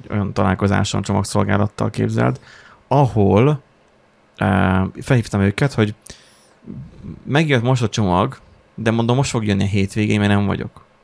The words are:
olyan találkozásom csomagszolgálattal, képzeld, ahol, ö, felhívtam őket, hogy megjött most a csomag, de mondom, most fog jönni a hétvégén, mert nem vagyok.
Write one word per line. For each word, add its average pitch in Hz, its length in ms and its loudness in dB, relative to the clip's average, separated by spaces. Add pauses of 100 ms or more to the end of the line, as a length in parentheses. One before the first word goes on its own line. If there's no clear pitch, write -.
olyan 101 240 -4
találkozásom 98 680 0
csomagszolgálattal, 101 880 -2
képzeld, 113 500 -2 (480)
ahol, 120 760 2 (760)
ö, 95 440 2 (200)
felhívtam 110 400 0
őket, 104 320 0
hogy 104 220 0 (1300)
megjött 139 400 2
most 127 200 2
a 107 60 0
csomag, 104 500 0 (360)
de 110 160 0
mondom, 117 240 0
most 135 140 0
fog 113 160 -2
jönni 98 180 0
a 101 40 0
hétvégén, 104 520 0
mert 101 120 2
nem 101 140 2
vagyok. - 400 -6 (180)